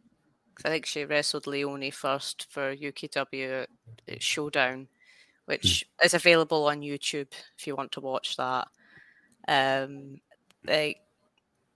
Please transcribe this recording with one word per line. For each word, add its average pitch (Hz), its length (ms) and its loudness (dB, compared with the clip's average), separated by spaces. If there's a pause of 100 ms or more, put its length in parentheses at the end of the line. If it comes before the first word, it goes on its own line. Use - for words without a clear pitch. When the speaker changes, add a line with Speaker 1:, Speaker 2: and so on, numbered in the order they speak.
(560)
Speaker 1:
'Cause - 100 -8
I 151 40 0
think 156 160 -2
she 147 200 -4
wrestled 147 420 0
Leone 139 440 -4
first - 600 -4
for 139 200 -4
U 143 200 -8
K - 160 -10
W 135 440 -4 (100)
at, - 80 -10 (380)
at - 140 -10
Showdown, 135 680 0 (580)
which - 400 2 (160)
Speaker 2:
Hmm. - 40 8
Speaker 1:
is - 80 6
available 165 540 6
on 147 140 0
YouTube 143 500 -4 (260)
if - 100 -12
you 143 80 -4
want 135 180 -6
to 131 80 -12
watch 131 360 -4
that. 127 300 -2 (800)
Um, 135 720 2 (460)
like, 151 320 0 (760)